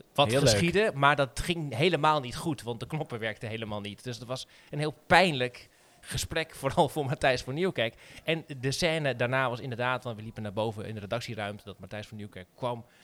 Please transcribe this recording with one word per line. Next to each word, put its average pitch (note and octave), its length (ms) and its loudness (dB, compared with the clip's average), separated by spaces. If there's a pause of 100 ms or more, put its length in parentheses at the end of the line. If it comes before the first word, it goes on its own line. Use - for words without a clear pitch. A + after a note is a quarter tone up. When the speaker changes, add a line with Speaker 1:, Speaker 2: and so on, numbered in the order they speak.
(140)
Speaker 1:
wat C#3+ 160 4
Speaker 2:
Heel C3+ 100 4
leuk. C#3+ 80 6
Speaker 1:
geschiedde, E3+ 460 4
maar C#3+ 220 6
dat C#3 240 0
ging E3 340 -2
helemaal D3+ 460 4
niet B2 160 -8
goed, - 260 -4
want A#2 180 -6
de B2+ 60 -6
knoppen D3+ 320 -6
werkten A2 300 -6
helemaal G#2+ 320 -6
niet. G2+ 240 -10
Dus A#2+ 140 -6
dat A#2 100 -14
was B2+ 180 -6 (240)
een D3 80 -6
heel D3+ 160 -2 (120)
pijnlijk E3 600 4 (320)
gesprek, - 540 -6
<laughs> - 80 -14
vooral C#3 260 4
voor D3+ 160 -2
Matthijs C3 380 0
van C3 120 -8
Nieuwkerk. D3+ 400 0 (300)
En D#3+ 200 0 (160)
de C3+ 120 0
scène D#3 440 0
daarna B2+ 320 2
was B2 120 -4
inderdaad, B2 440 -2
want A#2 120 -6
we A2 60 -12
liepen A2 200 -10
naar G#2 100 -6
boven G#2+ 340 -2
in G#2+ 80 -8
de G#2+ 60 -8
redactieruimte, G#2 640 -6
dat G2 140 -14
Matthijs G#2 280 -12
van A2 100 -14
Nieuwkerk G2+ 380 -12
kwam A#2+ 300 -6 (200)